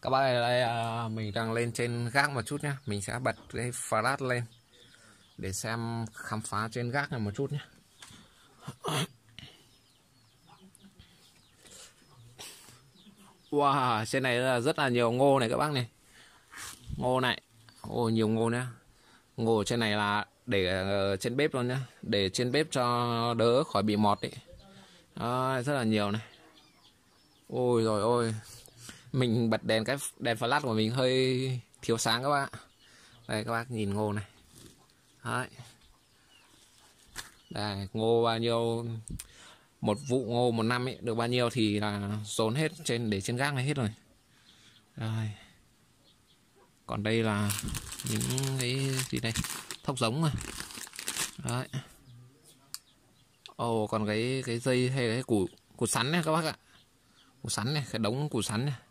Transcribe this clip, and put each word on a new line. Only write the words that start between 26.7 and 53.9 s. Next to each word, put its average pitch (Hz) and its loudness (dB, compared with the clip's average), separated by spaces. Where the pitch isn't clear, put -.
Ôi 123 4
rồi 110 2
ôi. 117 2
Mình 120 2
bật 110 2
đèn, 110 2
cái 135 -2
đèn 117 0
flash 123 2
của 127 -2
mình 110 2
hơi 131 2
thiếu 113 2
sáng 117 0
các 139 0
bác 143 0
ạ. - -14
Đây, 107 -2
các 117 -4
bác 117 -4
nhìn 107 -2
ngô 104 0
này. 101 -6
Đấy. 117 -4
Đây, 101 -4
ngô 113 4
bao 113 4
nhiêu, 117 0
một 104 2
vụ 127 2
ngô 120 4
một 113 2
năm 120 2
ấy, 123 -6
được 113 -2
bao 117 0
nhiêu 123 2
thì 107 2
là 104 -2
dồn 110 0
hết 156 0
trên, 117 -2
để 98 0
trên 120 -4
gác 143 0
này 127 -2
hết 147 0
rồi. 113 2
Đây. 110 -4
Còn 101 -4
đây 113 2
là 104 2
những 110 -2
cái 131 -2
gì 127 -4
đây? 117 -4
Thóc 135 -4
giống 123 0
à. 151 2
Đấy. 123 -4
Ồ, 113 0
còn 107 0